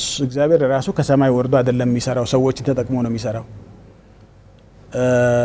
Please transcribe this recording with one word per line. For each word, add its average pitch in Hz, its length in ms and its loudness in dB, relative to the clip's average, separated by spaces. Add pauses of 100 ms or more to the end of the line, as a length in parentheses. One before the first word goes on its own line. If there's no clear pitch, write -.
(220)
እግዚአብሔር 147 460 2
ራሱ 135 240 0
ከሰማይ 139 400 2
ወርዶ 123 240 0
አይደለም 123 340 2
የሚሰራው፣ 120 380 -2
ሰዎችን 131 380 0
ተጠቅሞ 127 320 -2
ነው 117 120 -2
የሚሰራው። 113 360 -6 (1500)
እ፣ 123 140 -2 (400)